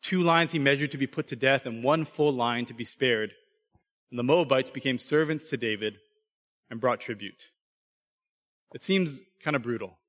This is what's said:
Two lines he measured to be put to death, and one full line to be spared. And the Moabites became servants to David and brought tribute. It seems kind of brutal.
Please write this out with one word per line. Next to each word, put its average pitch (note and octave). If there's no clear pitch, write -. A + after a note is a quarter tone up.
Two F#3
lines E3
he E3
measured C#3
to C#3+
be C3+
put -
to C3+
death, C3+
and A#2
one D3+
full D3
line A#2+
to A#2+
be A#2
spared. A2
And B2
the A#2+
Moabites C3+
became B2+
servants D3+
to C#3+
David G#2+
and A#2
brought A#2+
tribute. G2+
It -
seems F#3
kind D3+
of A#2+
brutal. A2